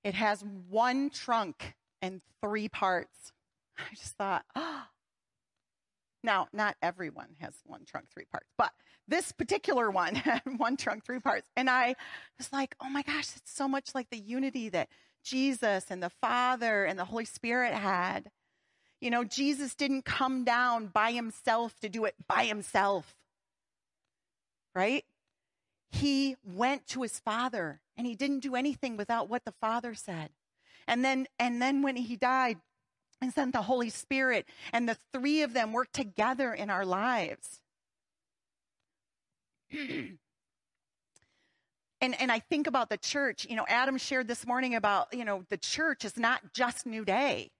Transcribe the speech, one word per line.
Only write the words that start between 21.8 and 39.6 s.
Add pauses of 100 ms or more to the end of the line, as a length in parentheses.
to
do
it (140)
by
himself, (1600)
right? (840)
He
went
to
his
Father, (160)
and
he
didn't
do
anything
without
what
the
Father
said. (560)
And
then, (120)
and
then
when
he
died (640)
and
sent
the
Holy
Spirit, (260)
and
the (140)
three
of
them
worked
together
in
our
lives. (2000)